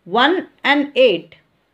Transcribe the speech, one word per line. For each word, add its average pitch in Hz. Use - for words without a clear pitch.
One 254
and 285
eight. 220